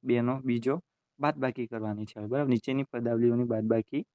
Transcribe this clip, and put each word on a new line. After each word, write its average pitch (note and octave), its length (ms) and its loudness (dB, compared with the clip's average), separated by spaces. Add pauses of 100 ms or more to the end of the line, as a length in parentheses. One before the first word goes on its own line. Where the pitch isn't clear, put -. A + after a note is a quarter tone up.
બે A#2+ 180 2
નો B2 200 2
બીજો, B2+ 340 0 (440)
બાદબાકી C3 480 -2
કરવાની G#2+ 400 -6
છે - 120 -14
હવે, G#2 100 -8
બરાબર? C#3 200 0
નીચેની C3 360 2
પદાવલીઓની A#2 600 2
બાદબાકી A2+ 580 0 (120)